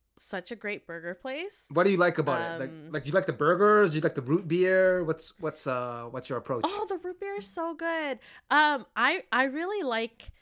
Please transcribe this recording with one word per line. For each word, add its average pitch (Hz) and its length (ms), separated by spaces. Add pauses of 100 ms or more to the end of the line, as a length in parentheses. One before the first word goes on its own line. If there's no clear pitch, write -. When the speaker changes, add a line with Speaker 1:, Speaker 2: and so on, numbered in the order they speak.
(180)
Speaker 1:
such - 340
a 233 40
great 208 320
burger 170 280
place. 302 540
Speaker 2:
What 165 160
do 202 60
you 190 60
like 175 200
about 143 240
it? 165 180
Like, 135 100
Speaker 1:
Um, 160 220
Speaker 2:
like, 147 140
you 147 60
like 185 140
the 156 80
burgers? 180 640
You 156 60
like 156 140
the 139 60
root 160 260
beer? 185 560
What's, 156 360
what's, - 280
uh, 123 440
what's 127 180
your 131 80
approach? 120 280
Speaker 1:
Oh, 403 220
the 381 160
root 359 160
beer 392 160
is 403 120
so 330 260
good. 320 460 (320)
Um, 294 340 (100)
I, 294 360
I 247 140
really 339 380
like 233 480 (100)